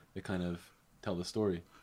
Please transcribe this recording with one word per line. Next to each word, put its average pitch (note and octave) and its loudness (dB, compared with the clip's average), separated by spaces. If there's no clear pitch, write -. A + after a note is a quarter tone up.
that F#2+ -8
kind F2+ 0
of F2 0
tell G2 0
the F2 0
story. G2 2